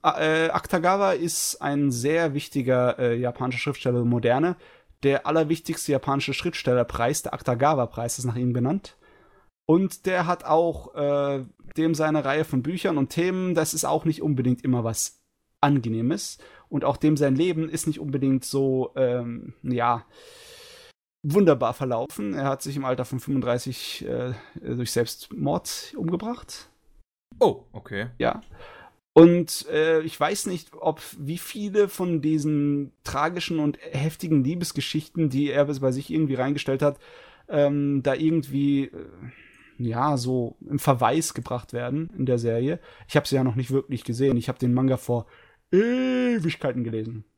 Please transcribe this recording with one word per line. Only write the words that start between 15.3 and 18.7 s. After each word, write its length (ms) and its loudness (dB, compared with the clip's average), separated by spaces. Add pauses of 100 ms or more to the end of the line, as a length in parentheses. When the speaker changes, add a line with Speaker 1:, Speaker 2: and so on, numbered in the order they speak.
Speaker 1:
Angenehmes. 760 0 (320)
Und 160 -2
auch 120 0
dem 200 4
sein 180 2
Leben 340 0
ist 180 -4
nicht 120 -4
unbedingt 460 0
so, 500 0